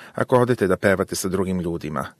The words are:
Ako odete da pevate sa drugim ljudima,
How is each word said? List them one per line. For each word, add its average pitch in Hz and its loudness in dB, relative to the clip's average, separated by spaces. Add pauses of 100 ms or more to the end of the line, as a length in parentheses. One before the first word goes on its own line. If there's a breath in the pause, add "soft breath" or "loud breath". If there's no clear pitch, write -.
(140 loud breath)
Ako 123 0
odete 120 2
da 90 2
pevate 95 0
sa 95 -4
drugim 92 -2
ljudima, 76 -6 (140)